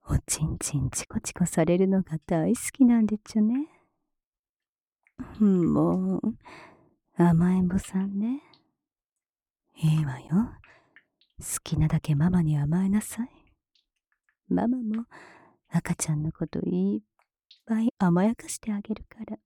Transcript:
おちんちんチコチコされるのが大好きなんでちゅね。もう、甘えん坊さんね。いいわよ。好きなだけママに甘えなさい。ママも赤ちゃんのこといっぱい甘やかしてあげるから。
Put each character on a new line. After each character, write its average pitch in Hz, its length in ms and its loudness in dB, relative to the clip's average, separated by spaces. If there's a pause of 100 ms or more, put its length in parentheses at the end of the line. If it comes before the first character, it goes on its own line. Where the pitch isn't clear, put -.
お - 180 2
ち - 160 -4
ん - 140 -4
ち - 200 -6
ん 131 120 -2
チ - 180 -10
コ - 140 -6
チ - 120 -12
コ 180 120 0
さ 165 180 0
れ 175 140 2
る 190 100 2
の 190 140 2
が 156 160 -8 (100)
大 170 260 0
好 - 80 -4 (120)
き 269 100 4
な 240 160 6
ん 220 60 4
で 208 120 -2
ち - 200 -6
ゅ 214 40 4
ね。 247 280 0 (1700)
も 180 800 2
う、 - 40 -4 (960)
甘 170 380 4
え 185 80 2
ん 180 80 0
坊 190 100 0
さ 190 200 -4
ん 196 200 -4
ね。 240 220 -4 (1400)
い 156 240 2
い 151 40 0
わ 131 140 -6
よ。 - 80 -20 (1120)
好 - 60 -14 (180)
き 151 160 -4
な 156 80 4
だ 156 140 0
け 156 120 -2
マ 151 160 2
マ 180 120 2
に 151 160 0
甘 156 260 0
え 190 60 0
な 208 100 2
さ - 240 -8
い。 254 60 -10 (1200)
マ 185 180 0
マ 254 120 0
も 226 260 -4 (640)
赤 - 260 -2
ち - 140 -8
ゃ 156 40 0
ん 151 100 -4
の 160 100 -4
こ 160 140 -8
と - 120 -8
い 190 380 -2
っ 214 40 -6 (640)
ぱ 220 140 -2
い 226 180 0
甘 180 280 2
や 226 100 0
か - 140 -20
し - 100 -8
て 214 140 -6
あ 202 80 -6
げ 214 120 -8
る - 120 -10
か 226 180 -18
ら。 214 220 -12